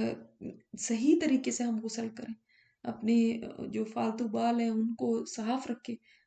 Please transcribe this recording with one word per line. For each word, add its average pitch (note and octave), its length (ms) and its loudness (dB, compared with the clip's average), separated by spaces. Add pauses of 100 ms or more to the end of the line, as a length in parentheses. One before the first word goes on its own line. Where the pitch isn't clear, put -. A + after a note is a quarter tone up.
(800)
सही A#3 400 4
तरीके C4 320 2
से A#3+ 120 -2
हम A3+ 160 0
गुस्ल A3+ 300 -4
करें। A3+ 240 -10 (500)
अपने A3+ 320 2 (520)
जो G#3+ 180 -2
फालतू A3+ 440 -2
बाल A#3 300 2
हैं A#3 100 2
उनको A3+ 560 0
साफ A#3+ 440 -4
रखें, A#3 260 -6 (300)